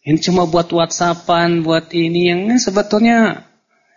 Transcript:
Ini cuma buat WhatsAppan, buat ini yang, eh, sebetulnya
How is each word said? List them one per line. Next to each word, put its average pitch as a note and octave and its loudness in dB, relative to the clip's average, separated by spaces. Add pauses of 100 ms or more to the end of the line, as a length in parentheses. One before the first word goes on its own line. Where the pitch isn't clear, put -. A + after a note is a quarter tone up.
Ini D3+ 0
cuma F3+ 0
buat E3+ 0
WhatsAppan, E3+ 0
buat D#3+ -2
ini F3 0
yang, F#3+ -4
eh, B3 2
sebetulnya G#3+ 0 (520)